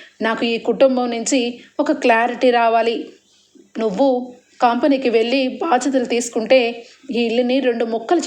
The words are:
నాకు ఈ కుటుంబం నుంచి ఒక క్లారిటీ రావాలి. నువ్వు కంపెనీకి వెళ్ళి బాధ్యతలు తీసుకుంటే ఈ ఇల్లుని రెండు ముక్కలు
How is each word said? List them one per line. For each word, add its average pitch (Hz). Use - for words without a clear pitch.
నాకు 226
ఈ 233
కుటుంబం 247
నుంచి 240
ఒక 294
క్లారిటీ 247
రావాలి. 233
నువ్వు 247
కంపెనీకి 262
వెళ్ళి 240
బాధ్యతలు 262
తీసుకుంటే 233
ఈ 226
ఇల్లుని 240
రెండు 240
ముక్కలు 226